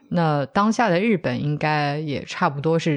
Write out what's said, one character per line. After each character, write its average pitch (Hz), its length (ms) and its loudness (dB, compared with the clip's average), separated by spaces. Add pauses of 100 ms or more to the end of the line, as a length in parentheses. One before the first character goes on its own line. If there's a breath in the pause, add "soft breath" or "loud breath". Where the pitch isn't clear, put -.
那 151 380 2
当 208 240 2
下 226 180 2
的 170 100 2
日 214 180 2
本 123 240 -4
应 147 160 -2
该 151 420 0
也 151 260 -6
差 - 240 -2
不 143 100 -6
多 160 200 0
是 156 180 0